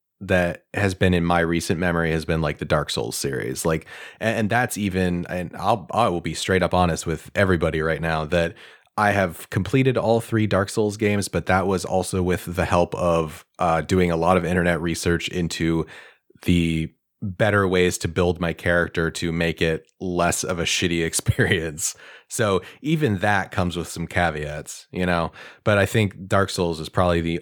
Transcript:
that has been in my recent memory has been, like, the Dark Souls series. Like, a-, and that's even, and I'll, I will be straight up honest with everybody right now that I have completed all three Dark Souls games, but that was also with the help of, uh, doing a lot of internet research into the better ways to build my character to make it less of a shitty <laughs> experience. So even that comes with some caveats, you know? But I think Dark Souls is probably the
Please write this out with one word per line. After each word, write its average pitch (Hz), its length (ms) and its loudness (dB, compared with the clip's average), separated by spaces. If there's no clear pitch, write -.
that 90 540 0
has 101 200 0
been 92 200 4
in 87 100 4
my 85 160 2
recent 82 400 0
memory 85 320 0
has 80 140 -2
been, 80 160 0
like, 76 160 -2
the - 80 -8
Dark 76 240 0
Souls 58 260 -4
series. 65 480 -4
Like, 80 220 0
a-, 101 60 -4
and 110 240 0
that's 117 280 0
even, 90 520 0
and 90 260 -8
I'll, 98 380 -2
I 110 160 2
will 87 100 0
be 80 140 -6
straight 95 300 0
up 85 100 0
honest 87 340 2
with 80 280 -6
everybody 85 460 2
right 80 200 -2
now 80 240 -2
that 85 300 0
I 104 140 4
have 95 380 0
completed 131 460 0
all 113 240 2
three 110 280 0
Dark 101 220 2
Souls 107 280 -2
games, 104 320 0
but 85 160 -2
that 92 220 2
was 92 180 0
also 92 360 -2
with 87 340 -2
the 87 100 0
help 87 300 2
of, 82 500 0
uh, 82 220 2
doing 90 300 2
a 82 60 0
lot 85 180 4
of 87 80 2
internet 87 380 0
research 85 480 0
into 82 560 -2
the 82 480 2
better 101 440 2
ways 90 300 2
to - 100 -4
build 87 320 0
my 85 140 -2
character 85 560 0
to 85 220 -4
make 85 280 -2
it 80 280 -2
less 87 440 -2
of 87 160 -4
a 85 40 -2
shitty 82 420 0
<laughs> - 0 -
experience. 80 880 -2
So 101 320 0
even 139 380 0
that 101 320 2
comes 90 240 -2
with 82 120 -6
some 82 180 -8
caveats, 76 840 -4
you 90 120 -4
know? 85 280 0
But 104 160 4
I 98 80 4
think 98 400 0
Dark 98 240 2
Souls 85 280 -2
is 78 100 -8
probably 87 320 2
the 82 200 -2